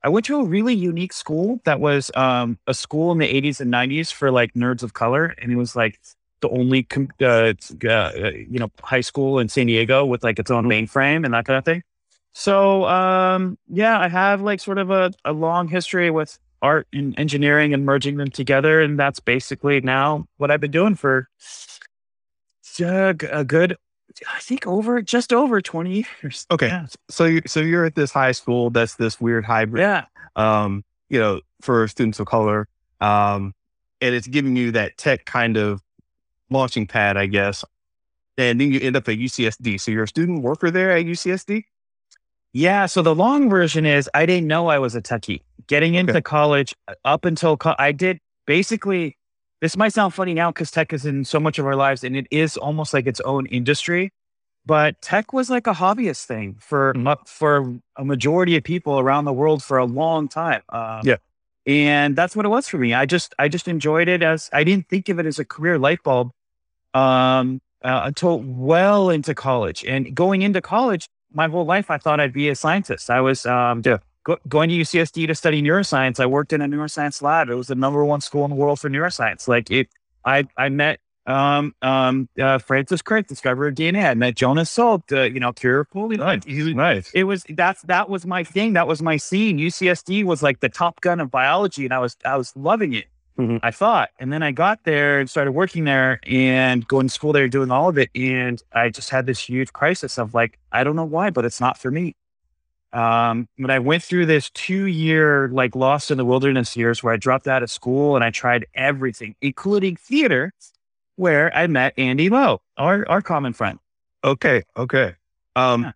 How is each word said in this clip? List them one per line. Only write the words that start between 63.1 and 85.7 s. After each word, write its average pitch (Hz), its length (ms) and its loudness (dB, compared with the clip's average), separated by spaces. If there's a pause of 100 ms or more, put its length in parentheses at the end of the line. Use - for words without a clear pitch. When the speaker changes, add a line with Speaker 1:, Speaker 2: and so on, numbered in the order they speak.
Speaker 1:
I 147 120 2
just 165 180 -6
enjoyed 160 400 0
it 180 160 0
as, 160 300 0
I 147 100 2
didn't 185 240 2
think 190 220 -4
of 175 100 -2
it 170 60 -2
as 156 120 -4
a 143 80 -6
career 165 320 -2
light 147 240 2
bulb, 123 300 0 (640)
um, 131 680 2 (220)
uh, 127 220 -2
until 156 340 0
well 165 680 2
into 151 260 -2
college. 117 480 -2
And 135 320 -4
going 190 280 2
into 196 180 0
college, 214 480 0 (240)
my 156 160 0
whole 165 160 -2
life, 185 260 0
I 151 60 -2
thought 151 240 0
I'd 139 100 0
be 143 160 -2
a 143 80 0
scientist. - 540 -4
I 123 100 2
was, 131 260 0
um, 120 400 0
Speaker 2:
Yeah. 120 120 4 (260)
Speaker 1:
go-, 165 240 -2
going 151 220 2
to 175 60 0
U 165 100 0
C 170 140 0
S 160 120 0
D 160 160 -4
to 160 80 -2
study 156 260 0
neuroscience. 147 580 2
I 131 60 4
worked 139 280 0
in 147 80 0
a 143 60 -2
neuroscience 147 540 -4
lab. 147 280 2
It 120 60 -2
was 123 120 -6
the 135 80 -4
number 139 280 2
one 147 180 0
school 143 240 -2
in 143 40 -2
the 143 60 -4
world 143 240 2
for 147 100 -6
neuroscience. 139 580 -4
Like 120 220 2
it, 127 200 0 (360)
I, 135 220 2 (100)
I 135 120 0
met, 147 300 0 (280)
um, 143 540 0
um, 131 480 0 (120)
uh, 135 160 2
Francis 135 440 -2
Crick, 220 260 -2
discoverer 135 400 -2
of 139 80 -4
D 160 140 -2
N 185 80 0
A. 196 100 2
I 131 80 4
met 120 200 0
Jonas 147 380 2
Salk, 226 340 2
the, 135 220 2
you 127 100 -8
know, 123 120 -2
cure 123 300 2